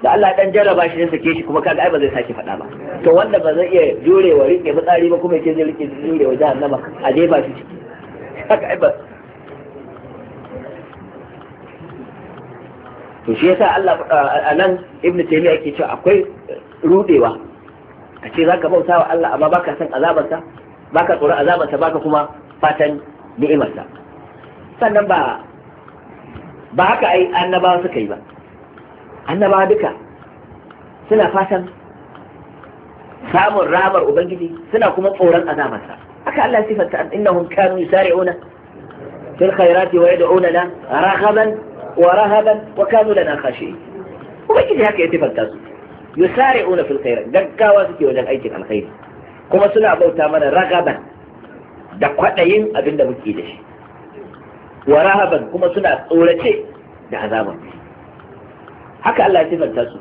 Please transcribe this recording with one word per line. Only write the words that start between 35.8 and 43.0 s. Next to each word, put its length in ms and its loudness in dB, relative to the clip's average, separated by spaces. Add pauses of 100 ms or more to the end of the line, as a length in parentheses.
Haka 160 -2
Allah 240 0
ya 80 -4
sifanta, 400 -4
"Innahum 400 0
kanu 320 2
yusari'una 480 2 (1040)
fil 160 2
khairati 400 4
wa 160 6
yad'unana 520 2 (280)
raghaban 680 2 (400)
wa 160 8
rahaban 440 4 (200)
wa 80 2
kanu 280 4